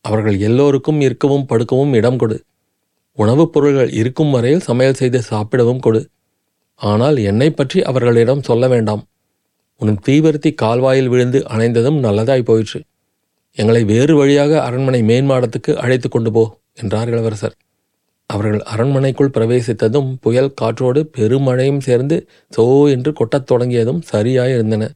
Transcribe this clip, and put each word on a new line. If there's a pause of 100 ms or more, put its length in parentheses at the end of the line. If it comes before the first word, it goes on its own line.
அவர்கள்
எல்லோருக்கும்
இருக்கவும்
படுக்கவும்
இடம்
கொடு. (720)
உணவுப்
பொருள்கள்
இருக்கும்
வரையில்
சமையல்
செய்து
சாப்பிடவும்
கொடு. (640)
ஆனால்
என்னை
பற்றி
அவர்களிடம்
சொல்ல
வேண்டாம். (720)
உன்
தீவர்த்தி
கால்வாயில்
விழுந்து
அணைந்ததும்
நல்லதாய்
போயிற்று. (720)
எங்களை
வேறு
வழியாக
அரண்மனை
மேன்மாடத்துக்கு
அழைத்து
கொண்டு
போ" (160)
என்றார்
இளவரசர். (720)
அவர்கள்
அரண்மனைக்குள்
பிரவேசித்ததும்
புயல்
காற்றோடு
பெருமழையும்
சேர்ந்து (280)
சோ
என்று
கொட்டத்
தொடங்கியதும்
சரியாய்
இருந்தன.